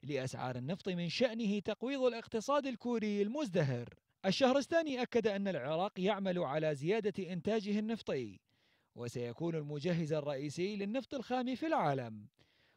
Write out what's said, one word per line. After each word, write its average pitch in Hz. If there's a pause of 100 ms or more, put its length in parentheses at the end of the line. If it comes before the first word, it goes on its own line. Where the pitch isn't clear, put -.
لأسعار 131
النفط 135
من 175
شأنه 220
تقويض 247
الاقتصاد 247
الكوري 214
المزدهر. 175 (380)
الشهرستاني 269
أكد 226
أن 196
العراق 165
يعمل 190
على 156
زيادة 185
إنتاجه 185
النفطي، 196 (540)
وسيكون 120
المجهز 151
الرئيسي 151
للنفط 208
الخام 254
في 302
العالم، 135 (500)